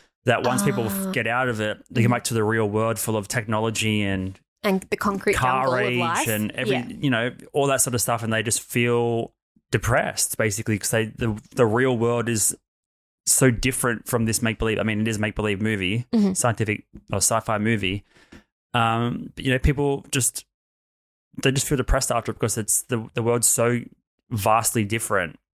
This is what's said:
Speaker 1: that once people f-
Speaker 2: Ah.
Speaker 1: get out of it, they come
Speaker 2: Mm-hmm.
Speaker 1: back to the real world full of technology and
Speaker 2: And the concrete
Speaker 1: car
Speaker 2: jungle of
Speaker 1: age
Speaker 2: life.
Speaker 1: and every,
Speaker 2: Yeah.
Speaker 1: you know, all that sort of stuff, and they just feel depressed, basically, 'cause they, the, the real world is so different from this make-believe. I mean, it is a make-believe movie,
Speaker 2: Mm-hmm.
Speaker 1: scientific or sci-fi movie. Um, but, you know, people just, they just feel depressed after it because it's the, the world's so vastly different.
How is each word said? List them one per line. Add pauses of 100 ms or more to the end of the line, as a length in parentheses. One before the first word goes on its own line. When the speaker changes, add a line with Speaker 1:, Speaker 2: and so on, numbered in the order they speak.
(260)
Speaker 1:
that
once
people
f-
Speaker 2:
Ah.
Speaker 1:
get
out
of
it, (120)
they
come
Speaker 2:
Mm-hmm.
Speaker 1:
back
to
the
real
world
full
of
technology
and (240)
Speaker 2:
And
the
concrete
Speaker 1:
car
Speaker 2:
jungle
of
Speaker 1:
age
Speaker 2:
life.
Speaker 1:
and
every,
Speaker 2:
Yeah.
Speaker 1:
you
know, (220)
all
that
sort
of
stuff,
and
they
just
feel (380)
depressed,
basically,
'cause
they,
the, (160)
the
real
world
is (680)
so
different
from
this
make-believe.
I
mean,
it
is
a
make-believe
movie,
Speaker 2:
Mm-hmm.
Speaker 1:
scientific (260)
or
sci-fi
movie. (680)
Um,
but,
you
know,
people
just, (960)
they
just
feel
depressed
after
it
because
it's
the,
the
world's
so (500)
vastly
different. (160)